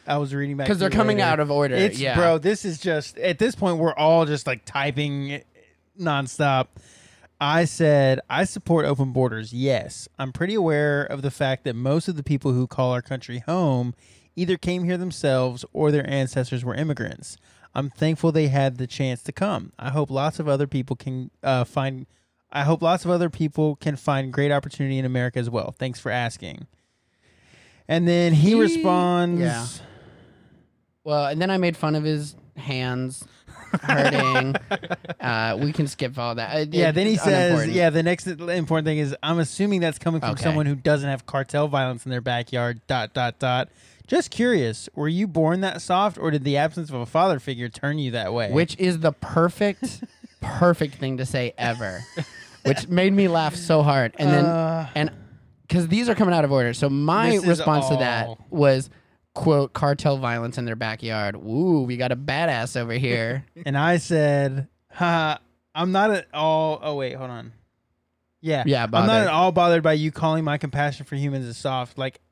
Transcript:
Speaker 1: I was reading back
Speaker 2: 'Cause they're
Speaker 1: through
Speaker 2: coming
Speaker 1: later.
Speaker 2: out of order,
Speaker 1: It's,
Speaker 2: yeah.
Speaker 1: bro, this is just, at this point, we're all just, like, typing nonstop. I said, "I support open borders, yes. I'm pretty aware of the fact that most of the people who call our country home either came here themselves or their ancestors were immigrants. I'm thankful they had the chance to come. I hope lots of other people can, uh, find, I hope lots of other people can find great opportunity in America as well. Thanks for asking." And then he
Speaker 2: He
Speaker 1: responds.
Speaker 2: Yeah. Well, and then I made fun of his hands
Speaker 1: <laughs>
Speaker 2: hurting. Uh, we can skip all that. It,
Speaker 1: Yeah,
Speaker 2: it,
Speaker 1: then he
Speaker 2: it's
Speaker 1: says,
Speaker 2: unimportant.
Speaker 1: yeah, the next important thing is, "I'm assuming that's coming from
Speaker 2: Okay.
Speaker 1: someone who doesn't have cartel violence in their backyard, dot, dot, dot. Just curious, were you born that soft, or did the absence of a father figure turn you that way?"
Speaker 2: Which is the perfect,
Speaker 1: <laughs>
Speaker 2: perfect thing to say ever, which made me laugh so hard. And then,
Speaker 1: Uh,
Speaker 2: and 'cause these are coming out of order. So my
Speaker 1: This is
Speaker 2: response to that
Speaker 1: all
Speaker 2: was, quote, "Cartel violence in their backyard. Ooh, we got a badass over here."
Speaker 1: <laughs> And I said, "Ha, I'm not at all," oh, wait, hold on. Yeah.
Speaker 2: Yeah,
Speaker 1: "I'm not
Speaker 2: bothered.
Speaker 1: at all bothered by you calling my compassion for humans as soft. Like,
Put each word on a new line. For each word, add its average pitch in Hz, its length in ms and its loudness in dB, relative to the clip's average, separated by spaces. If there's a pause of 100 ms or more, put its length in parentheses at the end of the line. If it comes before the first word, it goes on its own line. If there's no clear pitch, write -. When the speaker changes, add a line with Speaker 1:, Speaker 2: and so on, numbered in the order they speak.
Speaker 1:
I 147 100 0
was 143 180 -2
reading 143 220 -4
back 139 100 -4
Speaker 2:
'Cause 196 120 2
they're 185 100 2
Speaker 1:
through - 100 0
Speaker 2:
coming 214 200 2
Speaker 1:
later. 190 100 4
Speaker 2:
out 156 120 2
of 147 100 0
order, 143 240 2
Speaker 1:
It's, 190 260 2
Speaker 2:
yeah. 135 140 0
Speaker 1:
bro, 170 240 4
this 190 260 0
is 165 140 -6
just, 156 400 -4
at 170 200 0
this 233 160 2
point, 180 240 0
we're 160 160 2
all 165 300 6
just, 147 220 -4
like, 127 180 -4
typing 143 760 -4 (580)
nonstop. 139 680 0 (720)
I 156 280 2
said, 139 540 4 (100)
"I 147 140 2
support 170 420 0
open 135 260 0
borders, 117 400 -2
yes. 123 560 -2 (100)
I'm 135 140 -8
pretty 185 220 -2
aware 147 500 2
of 139 160 -8
the 135 100 -2
fact 131 340 -2
that 120 120 -4
most 139 320 0
of 180 80 -4
the 143 60 -8
people 139 300 0
who 127 140 2
call 127 260 0
our 123 100 -2
country 123 380 -10
home 135 540 0 (420)
either 180 200 0
came 180 280 -4
here 180 120 0
themselves 131 680 -2 (120)
or 151 160 2
their 143 180 2
ancestors 131 560 -2
were 123 100 -4
immigrants. 143 640 -6 (380)
I'm 139 160 -4
thankful 160 420 0
they 156 160 2
had 135 300 2
the 127 80 -4
chance 127 380 -4
to 147 80 -10
come. 190 460 -4
I 135 120 -8
hope 143 200 -2
lots 135 300 -2
of 151 80 -4
other 139 180 2
people 135 300 -4
can, 127 340 -8 (120)
uh, 127 220 2
find, 135 420 -6 (440)
I 143 140 -2
hope 156 160 2
lots 165 240 2
of 175 60 -2
other 175 180 2
people 151 480 -2
can 151 200 -4
find 135 360 -2
great 143 180 2
opportunity 139 480 -2
in 131 60 -2
America 127 340 -2
as 120 120 -4
well. 120 280 -4
Thanks 127 220 -6
for 127 100 -6
asking." 117 560 -6 (1200)
And 170 200 2
then 175 240 4
he 160 180 6
Speaker 2:
He 220 100 6
Speaker 1:
responds. 180 800 2
Speaker 2:
Yeah. 143 260 -2 (1400)
Well, 147 220 0
and 151 140 -2
then 185 100 0
I 190 80 2
made 175 180 0
fun 151 180 0
of 151 100 0
his 147 300 -2 (220)
hands 127 680 -6 (280)
Speaker 1:
<laughs> - 300 -8
Speaker 2:
hurting. 262 760 2 (640)
Uh, 113 400 -2
we 143 120 0
can 151 140 0
skip 135 320 -6
all 120 160 -4
that. 117 240 -6
It, 156 160 -4
Speaker 1:
Yeah, 175 140 4
Speaker 2:
it, 160 60 2
Speaker 1:
then 185 120 2
he 220 80 2
Speaker 2:
it's 196 80 0
Speaker 1:
says, 180 280 4
Speaker 2:
unimportant. 160 260 2
Speaker 1:
yeah, 170 140 4
the 160 120 2
next 170 240 -2
important 165 600 -2
thing 156 120 0
is, 143 240 -2
"I'm 165 160 0
assuming 190 420 0
that's 165 180 -2
coming 165 220 -2
from 127 120 -2
Speaker 2:
Okay. 139 100 -6
Speaker 1:
someone 156 240 0
who 143 80 0
doesn't 143 340 0
have 135 180 -6
cartel 143 420 -2
violence 131 360 -2
in 127 60 -8
their 123 100 -4
backyard, 120 640 -2
dot, 120 280 -2
dot, 120 240 -2
dot. 127 300 0 (400)
Just 320 220 0
curious, 175 640 0
were 147 140 -2
you 180 180 0
born 165 360 2
that 185 200 -4
soft, 190 360 0
or 160 120 -2
did 147 140 0
the 139 120 0
absence 156 340 -2
of 135 60 -8
a 120 100 -6
father 165 320 2
figure 123 300 -8
turn 143 300 -4
you 135 140 -4
that 107 200 -4
way?" 113 180 -2
Speaker 2:
Which 160 280 2
is 180 220 2
the 160 120 4
perfect, 190 880 0 (200)
Speaker 1:
<laughs> - 180 -20
Speaker 2:
perfect 170 560 2
thing 131 220 -4
to 127 80 -4
say 123 300 -2
ever, 117 440 -4 (640)
which - 240 0
made 185 240 4
me 196 160 4
laugh 160 260 2
so 165 280 4
hard. 139 360 4
And 147 120 2
then, 147 140 6
Speaker 1:
Uh, 160 520 0
Speaker 2:
and 151 140 0 (580)
'cause 170 200 2
these 226 200 2
are 226 80 4
coming 190 180 4
out 160 100 4
of 139 80 2
order. 123 220 2
So 143 140 0
my 156 420 2
Speaker 1:
This 208 120 4
is 185 60 2
Speaker 2:
response 151 400 2
to 147 80 2
that 117 320 0
Speaker 1:
all 113 100 -12 (120)
Speaker 2:
was, 139 380 4 (460)
quote, 143 380 2
"Cartel 143 460 0
violence 117 380 -4
in 127 100 -6
their 113 100 -4
backyard. 110 580 -4
Ooh, 139 480 0
we 123 140 -4
got 127 160 0
a 127 40 -2
badass 135 600 -2
over 117 160 -4
here." 120 520 -2 (120)
Speaker 1:
<laughs> - 100 -12
And 143 100 -2
I 165 200 2
said, 143 720 0 (240)
"Ha, 165 480 0 (340)
I'm 175 160 -2
not 202 220 4
at 185 200 -2
all," 156 480 0
oh, 151 140 -4
wait, 131 220 -4
hold 131 140 -10
on. 117 220 -14 (880)
Yeah. 151 240 0
Speaker 2:
Yeah, 127 200 2
Speaker 1:
"I'm 110 80 -4
not 180 160 4
Speaker 2:
bothered. 220 180 4
Speaker 1:
at 170 60 0
all 175 180 4
bothered 170 320 4
by 156 120 4
you 156 180 0
calling 160 320 -2
my 147 140 -2
compassion 143 460 -4
for 143 120 -10
humans 139 300 -2
as 117 100 -12
soft. 131 420 -6
Like, 131 220 -6 (120)